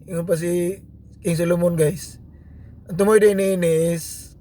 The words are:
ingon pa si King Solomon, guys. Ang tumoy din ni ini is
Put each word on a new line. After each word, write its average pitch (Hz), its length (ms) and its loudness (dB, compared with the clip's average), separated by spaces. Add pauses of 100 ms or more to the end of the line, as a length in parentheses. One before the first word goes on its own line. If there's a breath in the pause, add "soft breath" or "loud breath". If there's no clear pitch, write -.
ingon 170 220 -6
pa 165 100 0
si 175 400 -2 (460)
King 170 100 0
Solomon, 170 400 0
guys. 156 460 -2 (680 loud breath)
Ang 180 140 -6
tumoy 214 180 6
din 202 220 4
ni 190 180 0
ini 165 380 2
is - 440 -14